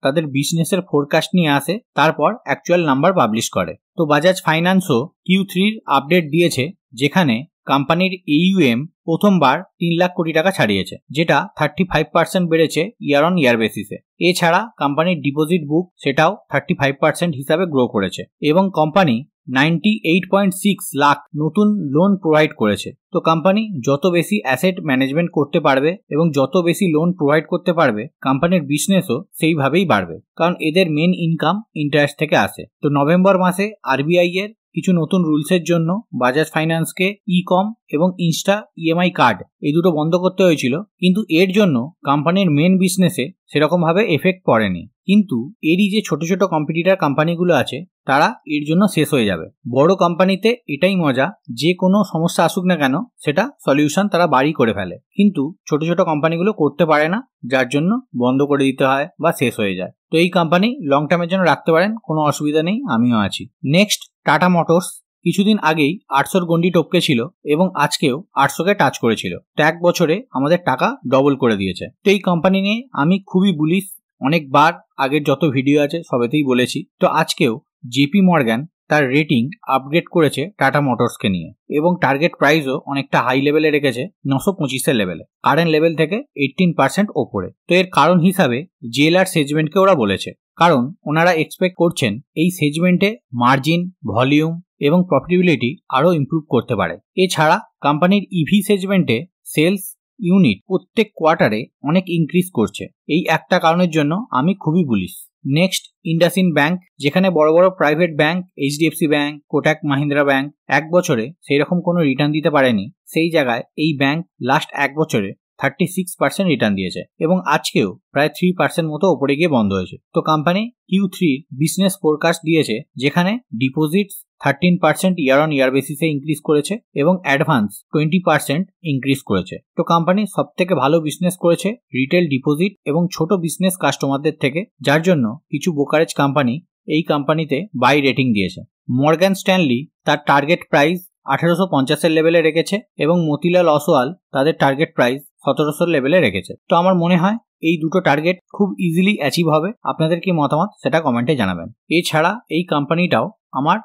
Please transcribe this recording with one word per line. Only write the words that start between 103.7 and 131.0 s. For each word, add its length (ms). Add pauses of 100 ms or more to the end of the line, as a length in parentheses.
জন্য 220 (180)
আমি 240
খুবই 300
বুলিশ। 300 (360)
নেক্সট, 320 (240)
IndusInd 480
ব্যাংক, 200 (240)
যেখানে 320
বড় 220
বড় 180
প্রাইভেট 460
ব্যাংক, 220 (180)
এইচডিএফসি 500
ব্যাংক, 260 (160)
কোটাক 360
মাহিন্দ্রা 400
ব্যাংক 220 (220)
এক 220
বছরে 340 (180)
সেই 160
রকম 220
কোনো 200
রিটার্ন 320
দিতে 180
পারেনি, 340 (220)
সেই 240
জায়গায় 320 (140)
এই 220
ব্যাংক 220 (200)
লাস্ট 340
এক 220
বছরে 340 (280)
থার্টি 280
সিক্স 300
পার্সেন্ট 320
রিটার্ন 260
দিয়েছে 280 (160)
এবং 180 (100)
আজকেও 420 (220)
প্রায় 200
থ্রি 220
পার্সেন্ট 380
মতো 180
ওপরে 280
গিয়ে 200
বন্ধ 160
হয়েছে। 240 (160)
তো 100
কোম্পানি 400 (240)
কিউ 220
থ্রি 220 (280)
বিজনেস 400
ফোরকাস্ট 460
দিয়েছে, 320 (200)
যেখানে 360 (260)
ডিপোজিটস 580 (240)
থার্টিন 380
পার্সেন্ট 400
year 220
on 100
year 220
বেসিসে 340
ইনক্রিজ 340
করেছে 340 (200)
এবং 280
অ্যাডভান্স 480 (200)
টোয়েন্টি 340
পার্সেন্ট 400 (180)
ইনক্রিজ 400
করেছে। 340 (180)
তো 100
কোম্পানি 420
সব 200 (100)
থেকে 180
ভালো 260